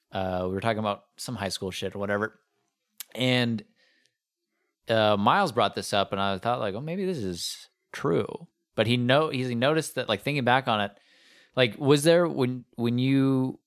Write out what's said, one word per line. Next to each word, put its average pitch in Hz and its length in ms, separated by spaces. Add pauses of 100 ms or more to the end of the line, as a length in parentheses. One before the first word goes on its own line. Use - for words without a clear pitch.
(120)
uh, 92 340
we 92 60
were 95 80
talking 110 200
about 104 240 (120)
some 123 200
high 98 120
school 92 220
shit 92 240
or 101 40
whatever. 101 400 (760)
And, 120 480 (1300)
uh, 107 280
Miles 143 360
brought 107 220
this - 200
up, 98 180
and 98 80
I 98 180
thought, 120 220
like, 101 140
"Oh, 113 60
maybe 180 260
this 185 120
is 92 500 (240)
true." - 540 (280)
But 110 120
he 120 100
no-, 131 340
he 127 240
noticed 147 400
that, 127 140
like, 107 140
thinking 143 220
back 127 240
on 107 120
it, 101 120 (640)
like, 127 220
was 143 240
there, 170 260
when, 127 360 (100)
when 120 240
you 135 680